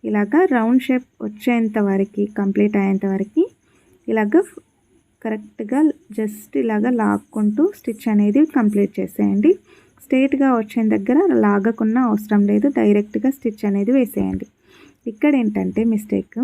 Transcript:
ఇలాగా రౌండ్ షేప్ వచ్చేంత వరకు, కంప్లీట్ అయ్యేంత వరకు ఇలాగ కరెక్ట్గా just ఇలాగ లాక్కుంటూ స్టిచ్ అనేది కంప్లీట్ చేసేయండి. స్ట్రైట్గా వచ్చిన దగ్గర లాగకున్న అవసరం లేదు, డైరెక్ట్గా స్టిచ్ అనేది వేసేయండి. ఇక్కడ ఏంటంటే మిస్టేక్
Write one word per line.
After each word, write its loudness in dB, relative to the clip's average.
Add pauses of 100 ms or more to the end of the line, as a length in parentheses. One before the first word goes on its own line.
ఇలాగా 0 (140)
రౌండ్ 2
షేప్ -2 (200)
వచ్చేంత -2 (140)
వరకు, -2 (160)
కంప్లీట్ 0
అయ్యేంత 0
వరకు -2 (680)
ఇలాగ 2 (840)
కరెక్ట్గా -6 (380)
just -6 (100)
ఇలాగ 0 (120)
లాక్కుంటూ 0 (160)
స్టిచ్ -10
అనేది 4 (160)
కంప్లీట్ 2
చేసేయండి. -2 (540)
స్ట్రైట్గా 0 (100)
వచ్చిన -4 (120)
దగ్గర 0 (260)
లాగకున్న 0 (140)
అవసరం 0
లేదు, 2 (100)
డైరెక్ట్గా 0
స్టిచ్ -6
అనేది 0
వేసేయండి. -2 (680)
ఇక్కడ 0
ఏంటంటే -2 (100)
మిస్టేక్ -4